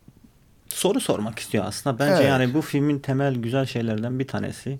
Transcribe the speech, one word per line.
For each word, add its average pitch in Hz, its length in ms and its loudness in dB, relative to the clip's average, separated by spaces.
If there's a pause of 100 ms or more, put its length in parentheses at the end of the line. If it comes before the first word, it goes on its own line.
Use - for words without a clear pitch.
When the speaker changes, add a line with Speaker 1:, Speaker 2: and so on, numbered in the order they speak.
(680)
Speaker 1:
Soru 208 320 0
sormak 107 380 -2
istiyor - 280 -2
aslında. 113 320 -4
Bence 147 160 4
Speaker 2:
Evet. 139 140 6
Speaker 1:
yani 127 260 4
bu 156 80 2
filmin 143 360 0
temel 139 360 0
güzel 123 320 0
şeylerden 117 520 -2
bir 131 100 -2
tanesi. 131 520 -6